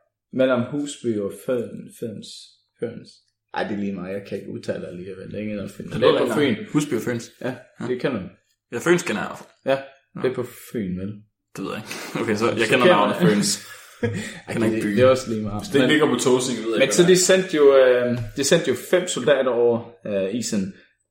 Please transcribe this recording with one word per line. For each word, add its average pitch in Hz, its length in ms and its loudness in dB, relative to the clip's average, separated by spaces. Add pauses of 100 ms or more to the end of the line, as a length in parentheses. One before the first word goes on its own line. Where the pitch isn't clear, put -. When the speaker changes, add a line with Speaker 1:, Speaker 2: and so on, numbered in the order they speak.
(360)
Speaker 1:
mellem 131 240 2 (100)
Husby 143 500 -6
og 98 120 -6 (140)
Føn, 113 440 -6 (100)
Føns, - 260 -12 (540)
Føns. - 280 -10 (460)
Ej, - 100 -4
det - 100 -8
er 98 60 -6
lige 98 120 -6
meget, 90 200 -10
jeg 101 160 -8
kan 101 100 -8
ikke - 120 -14
udtale 110 300 -8
det 80 80 -12
alligevel. 92 420 -14
Det - 40 -14
er 101 80 -8
ingen, 107 160 -8
der 95 100 -10
finder. - 240 -14
Speaker 2:
Det - 80 -4
Speaker 1:
Det - 80 6
er - 40 6 (120)
Speaker 2:
lyder - 100 -2
Speaker 1:
på 151 60 0
Speaker 2:
ikke 127 220 2
Speaker 1:
Fyn. - 100 -16
Speaker 2:
Husby 147 220 0
og 107 80 -2
Føns. 120 280 -6 (100)
Speaker 1:
Ja, 123 140 -6 (260)
Speaker 2:
Ja. 113 60 -6
Speaker 1:
det 123 140 -4
kender 127 200 -4
man. 87 100 -12 (420)
Speaker 2:
Ja, 117 60 -6
Føns 175 240 2
kender 104 200 -4
jeg - 40 -6
i - 40 -10
hvert - 80 -14
fald. - 100 -20 (180)
Speaker 1:
Ja, 135 160 0 (400)
det - 100 -6
er - 40 -6
Speaker 2:
Nå. 123 60 -4
Speaker 1:
på 120 60 -8 (240)
Fyn, 92 260 -4
vel? 101 140 -8 (440)
Speaker 2:
Det 98 80 -8
ved - 80 -6
jeg 107 100 -8
ikke. - 400 -8
Okay, 110 140 0
så 110 140 0
jeg 104 80 -4
Speaker 1:
Så 117 120 2
Speaker 2:
kender 127 160 4
Speaker 1:
kender - 0 -
Speaker 2:
navnet 104 340 4
Speaker 1:
man. 180 100 6
Speaker 2:
Føns. 101 280 2
Speaker 1:
<laughs> - 40 -16 (400)
Ej, - 500 -8
Speaker 2:
Kender 113 140 0
ikke 110 100 0
Speaker 1:
det, 107 80 -4
Speaker 2:
byen. 104 120 0
Speaker 1:
det 123 80 6
er 131 40 8
også 127 220 2
lige 107 120 -4
meget. 104 200 -6
Speaker 3:
Hvis - 60 -12
det 139 120 2
Speaker 1:
Men 127 100 4
Speaker 3:
ligger 151 160 4
på 123 100 2
togsingen, 123 480 0
ved 113 80 -4
jeg 107 60 0
Speaker 1:
men 107 40 4
Speaker 3:
ikke, - 120 2
Speaker 1:
så 175 100 6
Speaker 3:
hvad 175 60 6
Speaker 1:
de 180 100 8
sendte 185 360 2
jo, 139 200 8
øh, 123 420 6 (180)
de 139 80 0
sendte 165 260 2
jo 117 60 0 (140)
fem 180 180 2
soldater 131 420 2
over, 117 280 2 (280)
øh, 98 280 -2
isen, 101 400 -4 (360)